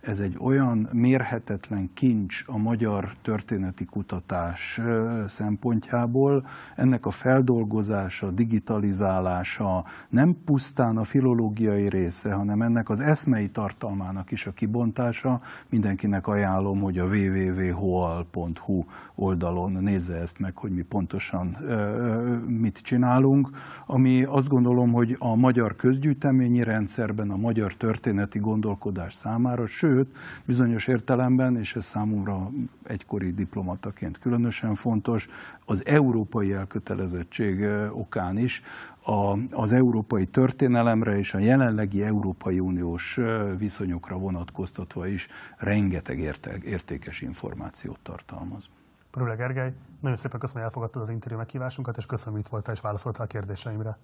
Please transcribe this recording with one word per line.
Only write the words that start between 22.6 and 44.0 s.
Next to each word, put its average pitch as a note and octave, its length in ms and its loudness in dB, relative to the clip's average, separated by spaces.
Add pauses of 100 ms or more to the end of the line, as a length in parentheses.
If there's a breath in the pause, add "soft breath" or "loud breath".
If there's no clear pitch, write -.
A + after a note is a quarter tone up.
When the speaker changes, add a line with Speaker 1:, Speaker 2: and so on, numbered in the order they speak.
Speaker 1:
csinálunk. C3 720 4 (360 loud breath)
Ami B2+ 360 6
azt C3+ 260 4
gondolom, B2 440 4
hogy A#2 260 4
a A#2 160 0
magyar A#2+ 420 6
közgyűjteményi C3 840 4
rendszerben, G#2+ 680 -2
a G2 60 -4
magyar G#2+ 380 0
történeti G#2+ 640 0
gondolkodás G#2 760 -2
számára, A#2+ 520 0
sőt, C3+ 500 2 (280 loud breath)
bizonyos A#2+ 420 2
értelemben, B2+ 680 2
és A2 200 -4
ez A2 80 -4
számomra G2+ 640 -2 (340)
egykori F#2+ 480 -4
diplomataként F#2+ 840 -6
különösen A#2+ 560 0
fontos, A2+ 540 0 (360 loud breath)
az G2+ 220 -2
európai A#2 680 2
elkötelezettség, G2 1080 -4
ö, G#2 280 0
okán G2 500 -4
is B2 240 -2 (400 loud breath)
a, G2+ 340 0 (140)
az A2 220 0
európai A2+ 540 4
történelemre A#2 920 4
és G2 160 -4
a F#2+ 40 0
jelenlegi G#2+ 640 4
Európai F#2+ 580 -2
Uniós, F2 560 -2
ö, A2 400 0
viszonyokra F#2 600 -4